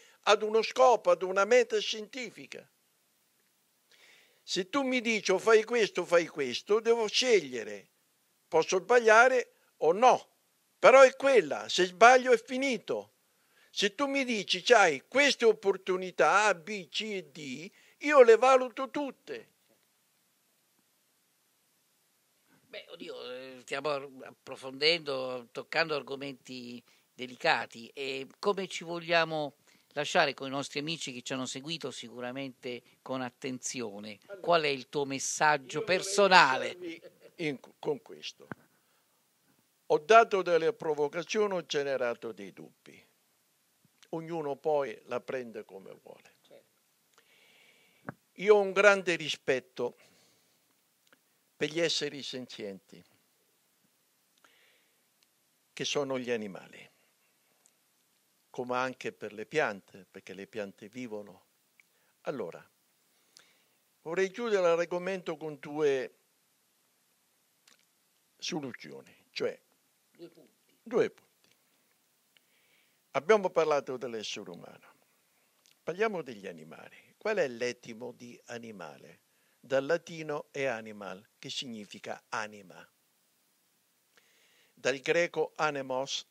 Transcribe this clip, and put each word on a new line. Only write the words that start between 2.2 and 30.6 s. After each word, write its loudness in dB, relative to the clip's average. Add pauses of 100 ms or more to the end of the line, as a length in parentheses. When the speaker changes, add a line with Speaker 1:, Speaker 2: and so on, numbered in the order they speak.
Speaker 1:
Se -6
tu 0
mi 0
dici: 0
"O 4
fai 6
questo 0
o -4
fai 2
questo", -2
devo 0
scegliere. 0 (580)
Posso 0
sbagliare 6 (260)
o 2
no, 4 (500)
però 10
è 8
quella, 2
se 2
sbaglio 6
è 4
finito. -4 (580)
Se -4
tu -2
mi -2
dici: -4
"C'hai 6
queste 2
opportunità 2
A, 4
B, -10
C -8
e -6
D", -14 (300)
io 6
le 10
valuto 2
tutte. -10 (3250)
Speaker 2:
Beh, -16
oddio, -14
eh, -14
stiamo -6
ar-, -4 (140)
approfondendo, -4
toccando -4
argomenti -10 (320)
delicati -4
e -10 (120)
come -2
ci -12
vogliamo -2 (380)
lasciare 2
con -10
i -8
nostri -6